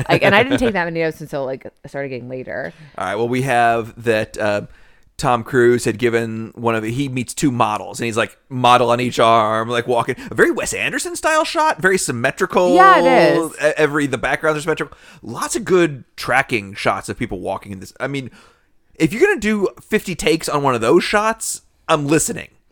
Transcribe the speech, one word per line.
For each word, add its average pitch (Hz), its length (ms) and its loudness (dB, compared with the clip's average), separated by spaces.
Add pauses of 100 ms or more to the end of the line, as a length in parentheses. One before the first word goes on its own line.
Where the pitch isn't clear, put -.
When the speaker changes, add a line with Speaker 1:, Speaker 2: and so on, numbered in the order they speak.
Speaker 1:
Like, - 140 2
and 196 100 4
I 214 100 6
didn't 277 160 -2
take 240 140 0
that 180 120 -2
many 165 160 -4
notes 160 200 -4
until, 143 240 -8
like, 131 200 -8 (180)
I 147 40 -16
started 139 220 -8
getting 123 200 -12
later. 131 440 -10 (240)
Speaker 2:
All 92 80 -6
right. 95 100 -4
Well, 117 140 -2
we 127 140 0
have 117 600 0
that, 110 360 0
uh, 104 220 0 (560)
Tom 120 260 0
Cruise 120 420 4
had 104 140 -4
given 113 560 -2
one 117 180 -2
of 110 80 -2
the, 110 100 -6
he 135 180 -4
meets 127 260 -6
two 143 160 0
models, 107 480 -4
and 120 80 -4
he's, 110 100 -4
like, 110 180 -2 (140)
model 123 400 4
on 120 100 2
each 127 200 -2
arm, 113 500 4
like, 120 160 -2
walking. 123 300 0 (160)
A - 20 -12
very 214 160 4
Wes 214 240 -4
Anderson 208 420 -6
style 311 300 0
shot, 311 340 -2
very 185 200 2
symmetrical. 160 760 0
Speaker 1:
Yeah, 370 260 8
it 247 380 4
is. 160 160 -4
Speaker 2:
E-, 151 240 0
every, 147 300 2
the 127 100 -2
backgrounds 147 400 -2
are 147 40 -8
symmetrical. 151 360 -6 (240)
Lots 196 340 -8
of 233 100 -6
good 165 400 2 (100)
tracking 113 580 -2
shots 101 340 -2
of 104 120 -8
people 104 200 -6
walking 95 320 -8
in 95 100 -14
this. 92 180 -20
I 127 80 -6
mean, 135 240 -8 (640)
if 160 180 0
you're 240 80 0
gonna 392 180 2
do 214 280 0 (140)
fifty 202 340 -4
takes 160 340 0
on 143 140 -2
one 135 120 4
of 110 60 -2
those 135 220 4
shots, - 580 -2 (260)
I'm 151 200 0
listening. 156 420 -2 (220)